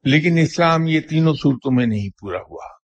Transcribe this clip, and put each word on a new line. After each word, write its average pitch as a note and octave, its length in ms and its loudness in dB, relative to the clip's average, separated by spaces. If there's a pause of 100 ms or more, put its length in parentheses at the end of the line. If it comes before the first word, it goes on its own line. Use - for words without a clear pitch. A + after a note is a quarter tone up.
لیکن D#3 340 2
اسلام E3 480 2
یہ D#3+ 140 0
تینوں D#3 340 0
صورتوں C3+ 380 -2
میں B2 140 2
نہیں G2+ 320 -4
پورا F#2 200 -10
ہوا۔ - 300 -16 (200)